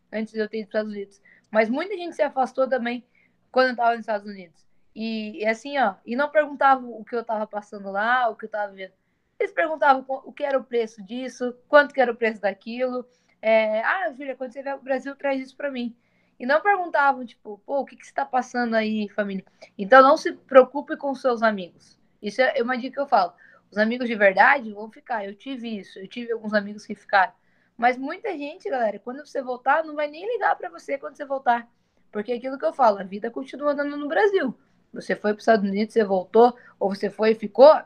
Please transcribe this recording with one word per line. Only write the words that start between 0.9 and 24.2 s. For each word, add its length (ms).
Unidos. 280
Mas 180
muita 280
gente 180
se 80
afastou 460
também 360
quando 200
eu 60
tava 160
nos 80
Estados 300
Unidos. 340
E, 480
e 40
assim, 320
ó, 160
e 120
não 140
perguntava 540
o 200
que 100
eu 100
tava 220
passando 440
lá, 380
o 80
que 100
eu 40
tava 220
vendo. 200
Eles 140
perguntavam 500
qu-, 220
o 80
que 120
era 140
o 60
preço 380
disso, 520
quanto 260
que 60
era 120
o 40
preço 240
daquilo. 640
É, 420
"Ah, 300
Júlia, 240
quando 160
você 100
vier 120
pro 100
Brasil, 320
traz 240
isso 160
pra 140
mim." 260
E 60
não 160
perguntavam, 640
tipo, 400
"Pô, 160
o 60
que 100
que 100
você 60
tá 120
passando 500
aí, 360
família?" 340
Então, 240
não 140
se 160
preocupe 640
com 180
seus 280
amigos. 560
Isso 220
é 200
uma 140
dica 180
que 60
eu 60
falo. 260
Os 80
amigos 300
de 60
verdade 580